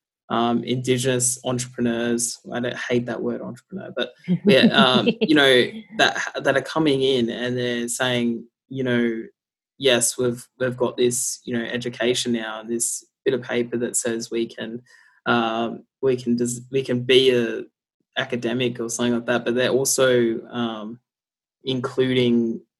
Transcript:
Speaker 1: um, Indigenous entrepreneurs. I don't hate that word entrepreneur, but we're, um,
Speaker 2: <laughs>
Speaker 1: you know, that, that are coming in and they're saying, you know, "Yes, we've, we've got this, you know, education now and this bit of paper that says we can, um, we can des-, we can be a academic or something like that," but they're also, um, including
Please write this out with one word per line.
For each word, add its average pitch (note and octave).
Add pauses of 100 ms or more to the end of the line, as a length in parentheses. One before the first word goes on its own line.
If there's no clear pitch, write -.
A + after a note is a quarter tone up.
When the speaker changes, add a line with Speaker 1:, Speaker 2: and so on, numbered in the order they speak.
(300)
Speaker 1:
um, A#2+
Indigenous B2+
entrepreneurs. A#2+ (120)
I A#2+
don't A#2+
hate A#2+
that A2+
word A#2
entrepreneur, B2+
but - (320)
we're, G3
um, B2+
Speaker 2:
<laughs> -
Speaker 1:
you D#3
know, C3+ (320)
that, - (220)
that C#3
are C3
coming C#3+
in C3
and B2
they're A#2+
saying, A#2+ (240)
you C3+
know, A#2 (540)
"Yes, B2
we've, B2 (140)
we've B2+
got B2
this, B2
you B2
know, A#2
education A#2+
now A2
and A2
this - (180)
bit C3+
of B2
paper A#2+
that A#2+
says A#2
we A#2
can, A#2 (440)
um, A#2 (180)
we C3
can A#2+
des-, A#2+ (100)
we C3+
can B2
be C3
a A2+ (540)
academic B2
or A#2
something A#2+
like A#2
that," A#2+
but A#2
they're B2
also, B2
um, A2+ (640)
including B2 (180)